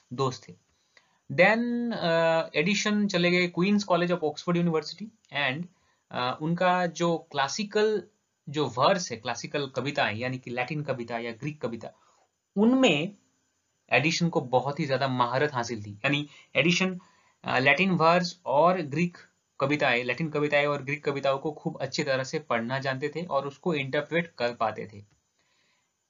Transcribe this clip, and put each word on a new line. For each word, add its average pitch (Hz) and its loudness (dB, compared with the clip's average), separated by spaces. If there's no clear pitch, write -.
दोस्त 131 -4
थे। - -18
Then, 190 6
uh, 165 2
एडिसन 202 2
चले 175 2
गए 180 2
Queen's 202 2
College 175 2
of 151 -2
Oxford 175 0
University 160 -2
and, 139 -2
uh, 123 -2
उनका 180 2
जो 170 0
क्लासिकल 208 -2
जो 143 0
वर्स 151 2
है, 113 -8
क्लासिकल 131 -6
कविताएं 131 -2
यानी 127 -4
कि 127 -12
लैटिन 127 -4
कविता 120 -6
या 117 -6
ग्रीक 147 -10
कविता, 117 -8
उनमें 208 4
एडिसन 160 2
को 160 0
बहुत 127 0
ही 160 -2
ज्यादा 131 0
महारत 127 0
हासिल 117 -4
थी। 104 -12
यानी 147 -2
एडिसन, 175 2
अ, 123 0
लैटिन 143 4
वर्स 170 2
और 160 4
ग्रीक 165 -2
कविताएं, 139 2
लैटिन 123 -4
कविताएं 147 0
और 143 -2
ग्रीक 143 -6
कविताओं 139 0
को 127 -6
खूब - -8
अच्छी 139 -4
तरह 131 0
से 143 -6
पढ़ना 123 -2
जानते 135 -4
थे 160 -8
और 139 -2
उसको 160 -4
इंटरप्रेट 147 -2
कर 120 -2
पाते 110 -4
थे। 104 -20